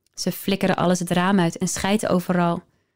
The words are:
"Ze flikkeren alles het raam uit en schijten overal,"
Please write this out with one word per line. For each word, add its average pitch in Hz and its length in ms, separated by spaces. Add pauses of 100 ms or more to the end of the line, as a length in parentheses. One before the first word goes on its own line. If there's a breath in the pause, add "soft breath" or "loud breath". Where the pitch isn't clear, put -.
(140)
"Ze - 180
flikkeren 196 440
alles 180 240
het 175 100
raam 185 300
uit 165 180
en 180 100
schijten - 420
overal," 175 540 (320)